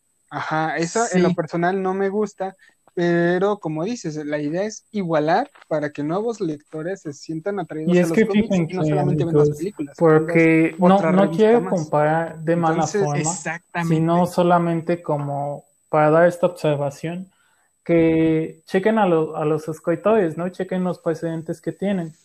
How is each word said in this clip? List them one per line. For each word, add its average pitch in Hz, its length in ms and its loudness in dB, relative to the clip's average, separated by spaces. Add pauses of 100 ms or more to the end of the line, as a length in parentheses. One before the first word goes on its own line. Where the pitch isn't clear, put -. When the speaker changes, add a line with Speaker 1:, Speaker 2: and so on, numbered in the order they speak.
(300)
Speaker 1:
Ajá, 156 480 -4
eso 170 340 -2
en 180 120 4
lo 175 60 4
Speaker 2:
Sí. 180 60 0
Speaker 1:
personal 175 460 -2
no 185 120 -2
me 196 160 -2
gusta, 196 460 -6 (380)
pero 175 680 2
como 156 240 -6
dices, 185 320 -6 (100)
la 147 140 -4
idea 151 240 -4
es 214 280 -10
igualar 170 600 0 (160)
para 147 240 -2
que 147 120 -8
nuevos 208 380 -4
lectores 160 600 -8
se 151 120 -10
sientan 190 460 -8
atraídos 160 360 -2
Speaker 3:
Y 180 40 6
Speaker 1:
a - 20 4
Speaker 3:
es 165 80 0
Speaker 1:
los 196 80 0
Speaker 3:
que 220 100 4
Speaker 1:
cómics 208 200 0
y 190 120 0
no 165 80 0
Speaker 3:
fíjense, 165 220 -2
Speaker 1:
solamente 147 360 0
ven 165 100 0
las 147 80 6
Speaker 3:
amigos, 147 140 0
Speaker 1:
películas, 160 400 -8
Speaker 3:
porque 160 760 4
Speaker 1:
tengas 160 80 -10
Speaker 3:
no, 185 160 6
Speaker 1:
otra 196 160 2
Speaker 3:
no 185 100 4
Speaker 1:
revista 180 220 0
Speaker 3:
quiero 233 180 6
Speaker 1:
más. 190 120 -4
Speaker 3:
comparar 160 680 0
de 165 120 2
mala 165 180 2
Speaker 1:
Entonces 151 300 0
Speaker 3:
forma, 147 160 -2
Speaker 2:
Exactamente. 165 760 -4
Speaker 3:
sino 170 300 2
solamente 170 760 0
como 143 640 -6 (240)
para 151 200 4
dar 165 180 6
esta 175 200 0
observación, 160 840 -4 (540)
que 160 800 2
chequen 208 320 0
a 208 80 4
lo-, 160 320 0
a 160 80 -2
los 156 240 -2
escritores, 165 640 0
¿no? 175 140 -4
Chequen 185 340 -6
los 180 160 -4
precedentes 160 640 -6
que 165 100 -8
tienen. 180 420 -4 (120)